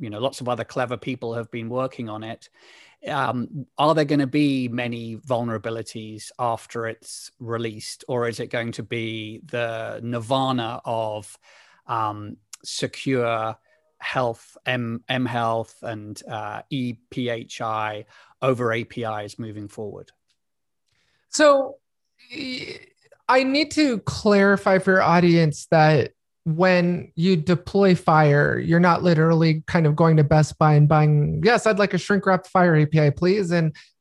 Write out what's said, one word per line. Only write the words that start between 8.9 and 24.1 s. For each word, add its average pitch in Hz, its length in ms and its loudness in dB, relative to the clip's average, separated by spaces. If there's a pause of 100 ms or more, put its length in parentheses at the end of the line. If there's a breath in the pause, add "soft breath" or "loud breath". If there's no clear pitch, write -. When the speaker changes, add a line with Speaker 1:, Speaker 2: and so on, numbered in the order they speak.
Speaker 1:
the 113 580 -8
nirvana 120 840 -4
of, 110 500 -6 (500 soft breath)
um, 107 520 -6 (260)
secure 117 920 -4 (400)
health, - 680 -6
M, 123 460 -4
mHealth 117 720 -4
and, 107 440 -12
uh, 107 440 -12
E 123 240 -6 (160)
P 127 180 -6
H 117 320 -10
I 110 460 -6 (340 soft breath)
over 123 320 0
A 113 120 -4
P - 200 -12
Is 104 340 -8
moving 104 300 -12
forward? 95 420 -14 (1200)
Speaker 2:
So, 277 480 4 (580)
y-, - 440 -12 (500)
I 262 140 6
need 285 300 0
to 269 280 2
clarify 196 800 4